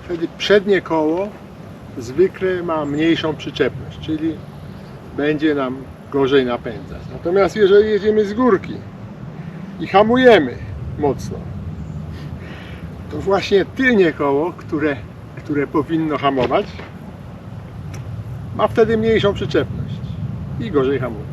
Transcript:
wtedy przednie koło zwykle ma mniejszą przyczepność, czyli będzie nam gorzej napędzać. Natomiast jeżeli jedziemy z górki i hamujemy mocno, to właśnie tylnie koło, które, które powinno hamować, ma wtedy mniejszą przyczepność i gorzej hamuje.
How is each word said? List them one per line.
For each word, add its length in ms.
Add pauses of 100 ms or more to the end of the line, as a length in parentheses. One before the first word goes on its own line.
wtedy 240 (100)
przednie 420
koło 480 (680)
zwykle 640
ma 220
mniejszą 520
przyczepność, 640
czyli 360 (800)
będzie 380
nam 220 (360)
gorzej 340
napędzać. 560 (100)
Natomiast 440
jeżeli 340
jedziemy 340
z 100
górki 400 (1040)
i 60
hamujemy 720 (400)
mocno, 400 (1700)
to 60
właśnie 460
tylnie 480
koło, 400
które, 440 (400)
które 300
powinno 520
hamować, 480 (1900)
ma 120
wtedy 280
mniejszą 380
przyczepność 680 (600)
i 100
gorzej 280
hamuje. 340